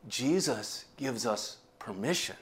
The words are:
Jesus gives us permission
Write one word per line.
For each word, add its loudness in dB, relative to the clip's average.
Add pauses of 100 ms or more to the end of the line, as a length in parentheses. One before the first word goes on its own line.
Jesus 0 (120)
gives -2
us 0 (220)
permission -2